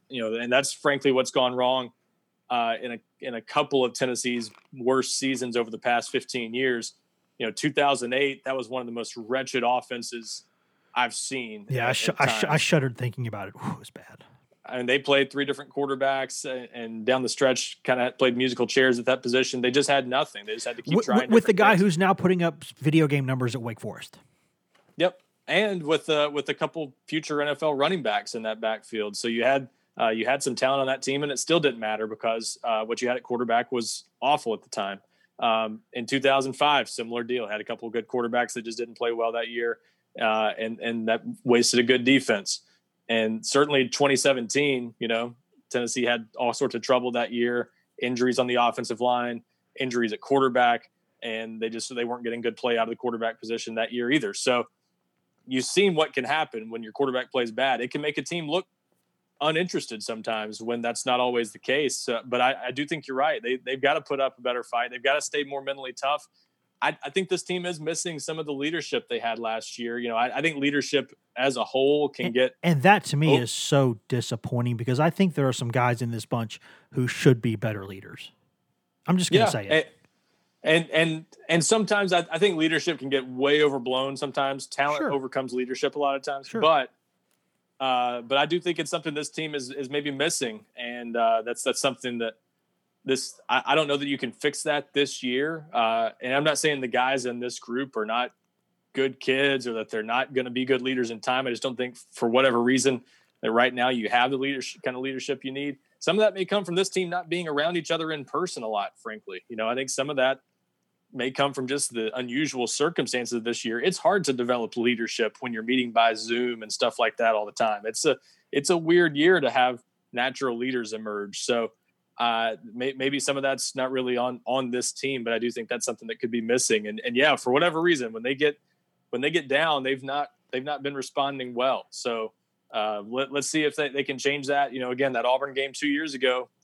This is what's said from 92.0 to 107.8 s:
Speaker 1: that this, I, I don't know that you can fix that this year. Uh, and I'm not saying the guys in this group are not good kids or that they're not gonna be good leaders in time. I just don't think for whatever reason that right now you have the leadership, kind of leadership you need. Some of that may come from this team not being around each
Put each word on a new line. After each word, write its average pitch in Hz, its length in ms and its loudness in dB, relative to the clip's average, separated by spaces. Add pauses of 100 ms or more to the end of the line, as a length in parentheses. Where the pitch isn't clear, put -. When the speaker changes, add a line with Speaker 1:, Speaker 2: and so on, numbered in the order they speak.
Speaker 1:
that 113 140 -4 (720)
this, 131 340 -2 (100)
I, 131 180 2
I 139 100 2
don't 156 100 2
know 143 120 0
that 143 100 -4
you 139 100 -2
can 117 140 -6
fix - 320 -4
that 147 280 -2
this 139 300 0
year. 147 500 -2
Uh, 113 380 2 (100)
and 127 140 -2
I'm 143 80 2
not 151 160 2
saying 147 220 0
the 127 80 -4
guys 123 380 0
in 120 120 -4
this 120 220 -6
group 131 360 -6
are 107 100 -2
not 120 260 -2 (600)
good 131 260 0
kids 135 480 2
or 117 60 -4
that 110 160 -6
they're 110 120 -4
not 127 320 -2
gonna 127 160 -2
be 127 140 -2
good 127 180 2
leaders 127 300 -2
in 110 80 -10
time. 131 260 0
I 123 40 -2
just 113 120 -4
don't 127 140 -4
think 123 200 -4 (160)
for 117 160 0
whatever 123 320 6
reason 127 420 4 (400)
that 131 100 0
right 123 200 4
now 123 180 0
you 113 180 -2
have 123 240 2
the 131 60 -2
leadership, 135 440 -4
kind 127 140 -4
of 127 60 -6
leadership 135 420 -6
you 135 80 -6
need. 139 240 -6 (240)
Some 170 160 2
of 214 40 4
that 208 140 4
may 190 100 -4
come 196 200 0
from 175 100 -6
this 190 140 2
team 185 200 -2
not 175 200 -6
being 170 180 -4
around 156 300 0
each 165 160 -2